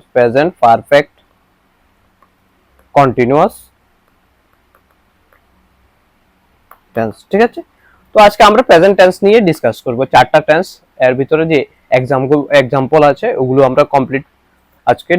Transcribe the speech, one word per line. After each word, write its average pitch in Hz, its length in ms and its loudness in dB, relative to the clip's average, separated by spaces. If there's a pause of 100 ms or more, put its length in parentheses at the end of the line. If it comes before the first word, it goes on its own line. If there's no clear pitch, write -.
(160)
present 127 360 0 (120)
perfect 117 520 0 (1800)
continuous 135 580 0 (3500)
tense, 113 200 -6 (160)
ঠিক 202 160 -2
আছে? 339 140 -14 (500)
তো - 140 -2
আজকে - 240 -2
আমরা 214 200 2
প্রেজেন্ট 180 300 2
টেন্স - 160 2 (100)
নিয়ে 214 140 4 (100)
ডিসকাস 123 260 -4 (100)
করব, 120 140 -6 (140)
চারটা 147 340 2
টেন্স, 165 200 0 (380)
এর 127 140 0
ভিতরে 151 320 -2
যে 151 80 0 (380)
এক্সাম্পল, 135 420 -2 (220)
এক্সাম্পল 131 400 -2 (100)
আছে 208 160 -6 (140)
ওগুলো 131 280 0
আমরা 135 140 0 (120)
কমপ্লিট 135 280 -4 (680)
আজকে 123 280 -4